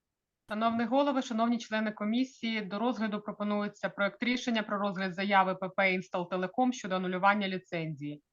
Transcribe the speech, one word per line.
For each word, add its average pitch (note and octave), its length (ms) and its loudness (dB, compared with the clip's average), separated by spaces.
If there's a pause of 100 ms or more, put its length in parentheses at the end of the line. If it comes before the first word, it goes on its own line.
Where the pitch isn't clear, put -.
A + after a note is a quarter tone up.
(500)
Шановний A3+ 380 0
голово, C4+ 340 2
шановні A#3 360 0
члени A3 340 -2
комісії, A3+ 720 -2
до G3+ 180 -4
розгляду G#3+ 420 -2
пропонується G#3 680 -2
проект G3 340 -2
рішення A#3+ 400 0
про G#3+ 160 -2
розгляд F#3+ 340 -2
заяви F#3+ 420 4
П F#3 140 -4
П F#3+ 240 2
«Інстал F3+ 360 -4
Телеком» F#3+ 440 0
щодо F#3+ 220 -4
анулювання F#3 520 2
ліцензії. D#3 840 -6